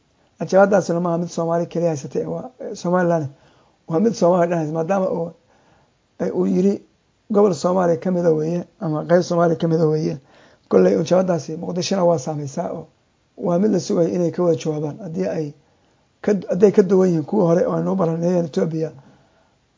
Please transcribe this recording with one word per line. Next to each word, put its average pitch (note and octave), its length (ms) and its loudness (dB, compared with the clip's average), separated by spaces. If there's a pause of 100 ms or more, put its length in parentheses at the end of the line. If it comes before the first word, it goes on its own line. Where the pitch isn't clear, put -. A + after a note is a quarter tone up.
(400)
Hanjabaadaasuna F#3 600 2
maaha E3+ 180 0
mid E3+ 120 -4
Soomaali E3+ 380 -2
keliya E3+ 220 -2
haysatay, D3+ 360 -4
waa, E3 240 -8 (100)
ee, - 160 -10
Somaliland. E3+ 520 0 (600)
Waa D#3+ 120 -2
mid G#3+ 140 2
Soomaali F3 360 2
dhan F3 100 -2
haysa, D3+ 140 -4
maadaama F#3 380 -2
uu, E3+ 200 -6 (880)
ee, F3+ 120 -2
uu F3+ 140 0
yiri G3 360 0 (500)
gobol G3+ 220 4
Soomaaliya F3+ 460 0
ka F#3 120 -2
mid F3 140 0
ah E3 80 4
weeye, D#3+ 320 -2 (160)
ama D#3 240 -4
qayb F3 160 4
Soomaaliya E3+ 380 0
ka E3+ 80 -2
mid E3 140 2
ah D#3+ 60 4
weeye. D#3 300 -2 (520)
Kolley F#3+ 260 6
hanjabaadaasi E3+ 640 0
Muqdishona F3+ 480 -2
waa E3+ 140 4
saamaysaa D3+ 540 -6
oo E3 140 -12 (500)
waa F3 220 0
mid G#3 120 2
la F#3 80 2
sugayo F3 300 0
inay F3 220 0
ka F3+ 120 -2
wada E3 140 2
jawaabaan. D3+ 420 -6
Haddii F#3 280 -6
ay D3+ 260 -6 (680)
ka, G#3 120 0 (160)
hadday F#3+ 220 4
ka G3+ 120 4
duwan F#3 260 4
yihiin D#3+ 160 0
kuwii G3 220 0
hore E3+ 200 2
oo F3 80 -2
aynu E3+ 160 -2
u F#3+ 40 -2
baranayeen E3+ 500 0
Ethiopia, D#3+ 460 -4 (880)